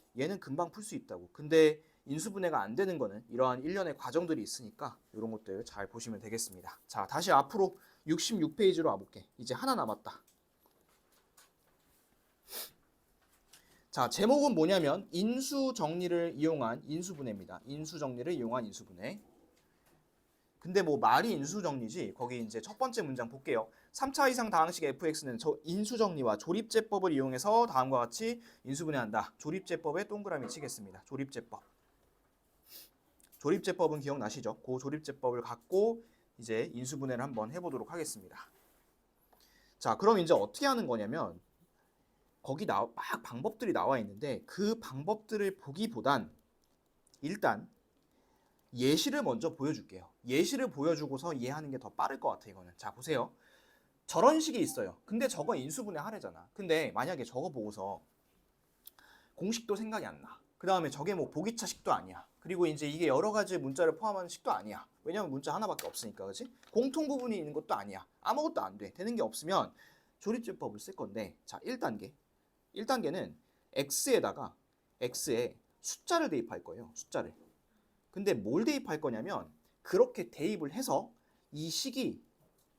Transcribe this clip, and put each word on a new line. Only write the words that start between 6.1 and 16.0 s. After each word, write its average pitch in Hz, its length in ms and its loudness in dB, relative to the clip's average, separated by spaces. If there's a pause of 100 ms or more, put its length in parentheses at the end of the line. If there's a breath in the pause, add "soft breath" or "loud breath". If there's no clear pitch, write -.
되겠습니다. 101 680 -8
자, 98 180 -2
다시 165 240 0
앞으로 190 480 6 (280 loud breath)
육십육 160 500 0
페이지로 170 320 6
와볼게. 101 380 -4 (120)
이제 123 160 -4
하나 262 200 0
남았다. 113 480 -4 (3750 loud breath)
자, 123 180 4
제목은 262 460 6
뭐냐면 165 560 4
인수 262 640 0
정리를 170 640 0